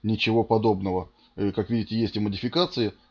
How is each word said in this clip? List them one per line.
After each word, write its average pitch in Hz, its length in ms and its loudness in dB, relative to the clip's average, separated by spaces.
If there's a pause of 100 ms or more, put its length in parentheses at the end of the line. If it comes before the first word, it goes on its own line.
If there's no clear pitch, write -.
ничего 110 400 2
подобного. 98 640 0 (280)
Э, 101 140 0
как 98 180 -2
видите, 113 260 -2
есть 113 220 -2
и - 20 -2
модификации, 117 680 -2
э, 101 40 -4 (200)